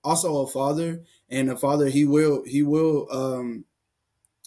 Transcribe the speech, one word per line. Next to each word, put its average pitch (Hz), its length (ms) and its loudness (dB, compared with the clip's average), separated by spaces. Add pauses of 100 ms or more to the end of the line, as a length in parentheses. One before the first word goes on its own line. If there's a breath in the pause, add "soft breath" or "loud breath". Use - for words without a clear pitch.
also 160 380 0
a 131 60 -2
father, 160 560 -2 (260 soft breath)
and 131 220 0
a 123 60 -4
father, 143 320 2
he 143 160 2
will, 147 400 2
he 139 180 0
will, 151 500 2
um, 127 540 -6 (800)